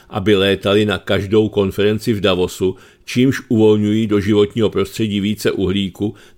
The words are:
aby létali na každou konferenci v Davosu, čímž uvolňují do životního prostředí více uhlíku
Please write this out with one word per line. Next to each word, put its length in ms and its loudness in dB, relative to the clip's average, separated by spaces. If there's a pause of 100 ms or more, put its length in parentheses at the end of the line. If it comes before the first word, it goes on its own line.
(100)
aby 260 0
létali 500 2
na 120 -2
každou 520 0
konferenci 640 0
v 80 -4
Davosu, 540 0 (300)
čímž 440 0
uvolňují 580 2
do 120 0
životního 500 2
prostředí 500 -4
více 320 -2
uhlíku 640 -4 (220)